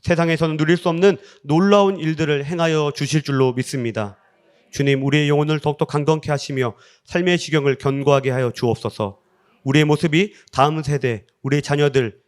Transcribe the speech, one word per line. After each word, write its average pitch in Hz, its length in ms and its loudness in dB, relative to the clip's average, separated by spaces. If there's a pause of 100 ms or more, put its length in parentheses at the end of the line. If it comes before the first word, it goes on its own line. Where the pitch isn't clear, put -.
세상에서는 165 560 0
누릴 156 200 2
수 175 120 -2
없는 170 280 2 (260)
놀라운 196 540 2
일들을 151 480 -2
행하여 160 500 -2
주실 143 280 -2
줄로 131 300 2
믿습니다. 113 640 -6 (540)
주님, 139 340 0
우리의 147 240 2
영혼을 151 300 2
더욱더 147 260 -2
강건케 151 460 -2
하시며 131 440 -4 (300)
삶의 175 320 0
지경을 143 400 0
견고하게 139 520 0
하여 127 220 -2
주옵소서. 110 680 -4 (440)
우리의 147 220 2
모습이 156 480 0 (180)
다음 151 320 0
세대, 127 420 -4 (180)
우리의 139 180 0
자녀들 139 680 0